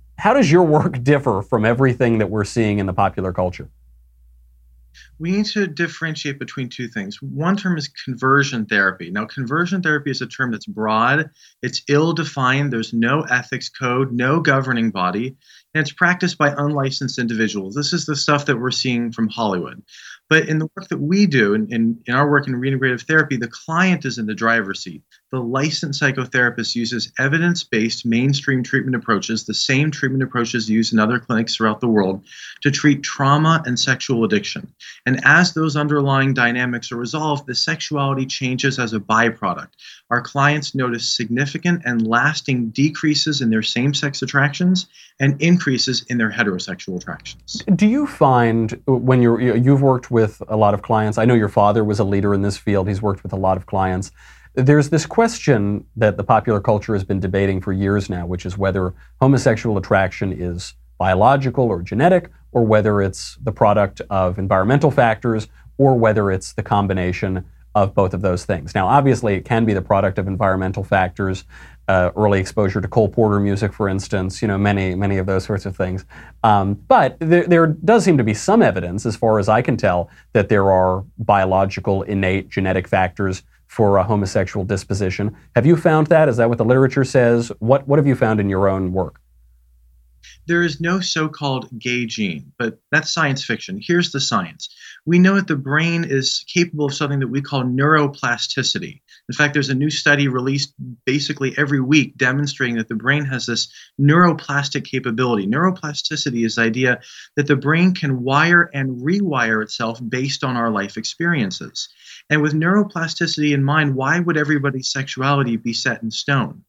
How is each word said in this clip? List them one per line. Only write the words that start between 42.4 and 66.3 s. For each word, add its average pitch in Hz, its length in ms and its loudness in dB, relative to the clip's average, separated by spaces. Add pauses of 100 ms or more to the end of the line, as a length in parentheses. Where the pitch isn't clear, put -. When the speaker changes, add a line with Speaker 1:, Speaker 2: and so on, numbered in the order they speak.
Speaker 2:
decreases 151 720 0
in 113 80 2
their 110 120 2
same-sex 139 600 -2
attractions 143 640 0 (340)
and 139 220 2
increases 170 640 2
in 120 100 -2
their 110 120 0
heterosexual 95 640 -4
attractions. - 640 -12 (120)
Speaker 1:
Do 208 120 4
you 277 200 2
find 117 800 2
when 127 340 4
you're, 117 200 4
you, 123 140 2
you've 135 280 4
worked 131 280 2
with 110 380 0
a 110 80 -2
lot 104 180 4
of 101 80 -4
clients, 107 360 0
I 110 60 4
know 123 100 6
your 107 140 4
father 107 360 2
was 104 140 0
a 110 60 2
leader 101 300 2
in 98 80 0
this 101 140 -2
field, 98 300 0
he's 101 160 -4
worked 98 200 -2
with 92 100 -12
a 98 40 -4
lot 92 200 0
of 90 100 -8
clients. 95 460 -2 (420)
There's 143 360 4
this 160 160 0
question 117 800 0 (120)
that 107 200 2
the 87 60 -4
popular 107 380 2
culture 107 340 0
has 98 80 -2
been 98 160 -4
debating 98 420 0
for 98 120 -4
years 98 360 0
now, 87 180 -6
which 90 200 -6
is 92 100 -8
whether 95 380 -2 (260)
homosexual 120 580 2
attraction 95 540 0
is 87 420 -8 (240)
biological 127 640 2
or 92 180 -2
genetic, 170 480 2 (220)
or 120 120 2
whether 107 380 4
it's - 400 -6
the 127 80 -4
product 104 500 2 (100)
of 95 280 0
environmental 104 540 2
factors, 113 560 0 (280)
or 135 200 4
whether 107 340 4